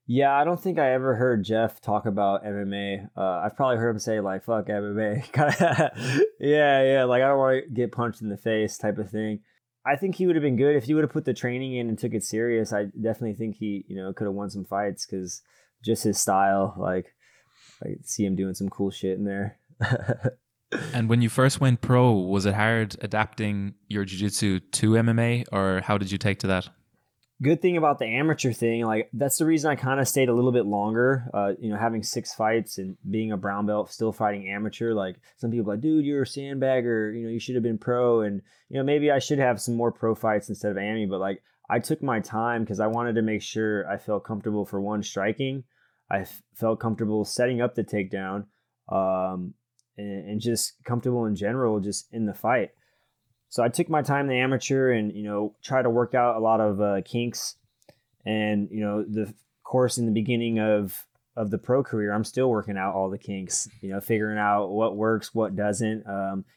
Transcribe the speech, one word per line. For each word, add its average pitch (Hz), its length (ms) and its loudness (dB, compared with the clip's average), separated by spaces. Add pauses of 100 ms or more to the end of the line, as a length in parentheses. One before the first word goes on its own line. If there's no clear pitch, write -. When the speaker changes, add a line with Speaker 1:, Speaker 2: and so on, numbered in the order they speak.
Speaker 1:
Yeah, 139 300 4
I 143 80 6
don't 175 160 0
think 175 180 -2
I 135 140 4
ever 131 220 2
heard 117 300 2
Jeff 110 360 0
talk 104 240 -2
about 98 400 0
M 101 160 -4
M 98 140 -4
A. 101 320 -6 (100)
Uh, 92 260 -2
I've 101 140 -4
probably 131 220 2
heard 113 100 0
him 110 100 -2
say, 110 220 -2
like, 95 240 -4
"Fuck 110 240 -2
M 104 300 -4
M - 0 -
A." 147 920 2 (360)
<laughs> 440 40 0 (100)
Yeah, 143 420 6
yeah, 135 220 6
like, 123 180 4
"I 135 60 4
don't 139 100 4
wanna 131 240 4 (100)
get 117 180 0
punched 117 300 -2
in 110 80 -4
the 101 80 -4
face" 107 400 0
type 104 220 -2
of 104 100 -4
thing. 107 320 -4 (460)
I 143 100 2
think 185 200 -2
he 185 100 2
would 170 100 4
have 156 60 0
been 135 140 2
good 143 200 4
if 123 80 0
he 127 80 0
would 156 120 4
have 143 80 -2
put 151 120 -4
the 131 80 0
training 127 440 -4
in 120 120 -2
and 110 100 -2
took 120 140 -4
it 107 100 -2
serious. 113 480 0
I 104 160 0 (140)
definitely 113 320 -2
think 107 240 -6
he, 101 320 -6
you 95 80 -10
know, 95 160 -6
could 104 140 -4
have 98 80 -2
won 101 160 -6
some 98 160 -8
fights 98 400 -2
'cause 92 340 -8 (420)
just 113 220 0
his 104 140 2
style, 98 580 2
like, 92 380 -4 (680)
I - 200 -8
see - 240 -2
him 95 100 0
doing 95 160 -2
some 98 160 -4
cool 98 220 -2
shit 95 260 -4
in 101 80 -4
there. 98 340 -4 (220)
<laughs> - 580 -2 (540)
Speaker 2:
And 117 160 0
when 120 140 6
you 113 60 4
first 131 320 4
went 127 220 4
pro, 123 300 6
was 95 340 2
it 98 80 4
hard 110 460 2
adapting 104 760 -2 (140)
your 101 160 -2
jiu-jitsu 98 540 0
to 110 380 2
M 113 120 4
M 113 100 2
A, 120 320 0
or 95 300 2
how 104 160 0
did 98 160 -2
you 98 60 -2
take 98 220 0
to 95 80 -2
that? 92 200 0 (760)
Speaker 1:
Good 156 180 4
thing 180 160 2
about 151 220 2
the 123 80 -2
amateur 135 460 0
thing, 117 320 0
like, 110 280 0
that's 135 260 -2
the 165 60 2
reason 156 260 2
I 139 60 0
kinda 135 280 0
stayed 131 240 2
a 123 40 4
little 123 200 4
bit 120 140 2
longer, 113 680 0
uh, 101 260 0
you 113 80 -4
know, 104 80 -2
having 113 260 -2
six - 300 -6
fights 113 460 0
and 95 180 -8 (140)
being 110 220 -2
a 104 40 -2
brown 101 300 -2
belt, 104 240 0
still 110 220 -2
fighting 101 360 -2
amateur. 107 460 -2
Like, 95 220 -4 (200)
some 117 140 -4
people 110 200 -2
are 101 40 -2
like, 110 80 -6
"Dude, 156 220 2
you're 143 180 0
a 127 40 -2
sandbagger, 131 880 0
you 117 120 -8
know, 113 40 -6
you 117 120 -4
should 127 160 -4
have 117 80 0
been 117 120 0
pro." 123 460 2
And, 101 180 -2 (280)
you 131 100 -4
know, 135 60 0
maybe 147 260 2
I 139 80 4
should 139 220 0
have 123 200 2
some 120 140 -2
more 117 180 0
pro 113 220 0
fights 107 340 -2
instead 104 220 -4
of 95 80 -2
ami, 107 280 -2
but, 95 120 -2
like, 95 240 -4 (260)
I 123 120 2
took 156 220 -4
my 123 180 0
time 113 440 -2
'cause 107 160 -4
I 107 60 2
wanted 117 300 0
to 113 60 2
make 110 200 -2
sure 107 460 -2
I 98 100 -4
felt 104 260 -4
comfortable 104 400 -4
for 98 160 -6
one, 104 220 -2
striking. 131 600 -4 (440)
I 98 120 -2
f-, - 220 -12 (120)
felt 113 260 -2
comfortable 107 440 0
setting 120 360 0
up 120 140 0
the 107 100 -2
takedown, 98 600 -4 (420)
um, 92 640 -2 (440)
and, 101 300 -10
and 107 120 -4
just 117 440 -4
comfortable 120 420 -2
in 104 80 0
general, 107 460 0
just 98 320 -6
in 113 140 -2
the 98 80 -2
fight. 117 360 0 (800)
So - 140 -2
I 113 60 4
took 156 200 -2
my 156 140 0
time 143 200 0
in 139 80 0
the 127 100 2
amateur 131 500 2
and, 110 220 2
you 104 100 -10
know, 104 400 -4
try 131 180 0
to 123 80 2
work 117 240 2
out 120 220 4
a 113 60 -2
lot 110 200 4
of, 107 200 2
uh, 101 220 2
kinks. 120 520 -6 (720)
And, 107 420 0
you 107 120 -6
know, 104 240 -2
the, 107 180 -4
of 107 120 -8 (280)
course, 127 340 2
in 120 100 0
the 113 60 2
beginning 113 460 0
of, 107 480 0 (300)
of 104 160 -4
the 107 60 0
pro 135 260 0
career, 104 280 -2
I'm 107 120 0
still 127 260 0
working 104 260 -2
out 95 200 -2
all 95 120 0
the 98 100 -6
kinks, 95 500 -6 (120)
you 98 100 -8
know, 98 100 -4
figuring 107 380 0
out 104 340 2
what 104 240 0
works, 110 360 0
what 107 220 0
doesn't, 107 540 -2
um, 98 360 -4 (120)